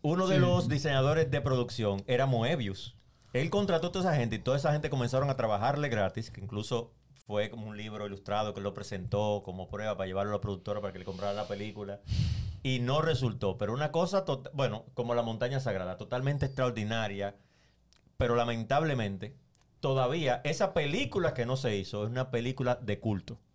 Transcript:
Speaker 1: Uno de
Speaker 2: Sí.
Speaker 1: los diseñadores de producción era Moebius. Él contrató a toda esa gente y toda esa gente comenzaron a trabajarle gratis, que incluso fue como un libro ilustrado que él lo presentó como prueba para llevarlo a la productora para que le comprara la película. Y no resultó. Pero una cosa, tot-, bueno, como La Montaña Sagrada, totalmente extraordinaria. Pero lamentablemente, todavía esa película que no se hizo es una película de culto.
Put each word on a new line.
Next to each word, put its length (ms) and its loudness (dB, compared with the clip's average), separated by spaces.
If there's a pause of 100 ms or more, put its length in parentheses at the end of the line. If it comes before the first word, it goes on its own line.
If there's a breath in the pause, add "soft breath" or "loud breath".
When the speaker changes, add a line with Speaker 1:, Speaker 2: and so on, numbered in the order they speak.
Speaker 1:
Uno 260 4
de 80 6
Speaker 2:
Sí. 60 8
Speaker 1:
los 260 6
diseñadores 640 4
de 100 2
producción 680 0
era 180 4
Moebius. 720 0 (380)
Él 160 0
contrató 380 2
a 40 -4
toda 200 0
esa 80 4
gente 180 2
y 20 -4
toda 180 2
esa 140 2
gente 180 0
comenzaron 400 2
a 60 0
trabajarle 540 2
gratis, 400 0
que 120 -12
incluso 520 -4 (320)
fue 240 0
como 180 -10
un 100 -10
libro 280 -8
ilustrado 480 -2
que 60 -6
él 40 -4
lo 100 -2
presentó 720 -2
como 240 -8
prueba 280 -4
para 100 -2
llevarlo 260 0
a 20 0
la 60 -2
productora 400 -4
para 120 -4
que 60 -12
le 60 -12
comprara 280 -4
la 140 -4
película. 540 -8 (600 loud breath)
Y 160 0
no 220 2
resultó. 560 0
Pero 160 -2
una 180 -2
cosa, 340 2
tot-, 280 -4
bueno, 400 -2
como 220 -2
La 60 4
Montaña 380 0
Sagrada, 380 -2
totalmente 480 -2
extraordinaria. 920 -2 (800 soft breath)
Pero 180 2
lamentablemente, 1000 0 (440)
todavía 640 2
esa 300 0
película 600 0
que 120 -2
no 120 0
se 200 0
hizo 260 -4
es 80 -2
una 180 -2
película 460 0
de 240 -4
culto. 400 -2 (160)